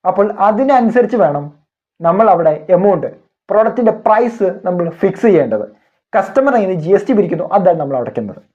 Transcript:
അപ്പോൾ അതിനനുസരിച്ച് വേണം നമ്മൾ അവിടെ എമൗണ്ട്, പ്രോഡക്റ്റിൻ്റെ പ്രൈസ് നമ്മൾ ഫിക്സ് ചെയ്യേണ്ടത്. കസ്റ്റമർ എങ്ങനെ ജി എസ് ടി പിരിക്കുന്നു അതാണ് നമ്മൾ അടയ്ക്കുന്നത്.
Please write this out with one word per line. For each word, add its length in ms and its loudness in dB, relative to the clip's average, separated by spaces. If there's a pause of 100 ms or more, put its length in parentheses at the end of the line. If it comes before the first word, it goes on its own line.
അപ്പോൾ 180 0 (220)
അതിനനുസരിച്ച് 760 2
വേണം 200 -2 (640)
നമ്മൾ 260 2
അവിടെ 200 0 (220)
എമൗണ്ട്, 320 0 (420)
പ്രോഡക്റ്റിൻ്റെ 440 0 (120)
പ്രൈസ് 420 0 (200)
നമ്മൾ 200 -4 (140)
ഫിക്സ് 260 -2
ചെയ്യേണ്ടത്. 380 2 (500)
കസ്റ്റമർ 440 0
എങ്ങനെ 260 -2
ജി 120 2
എസ് 120 -4
ടി 100 2
പിരിക്കുന്നു 260 -4 (120)
അതാണ് 240 2
നമ്മൾ 180 -4
അടയ്ക്കുന്നത്. 420 -8 (120)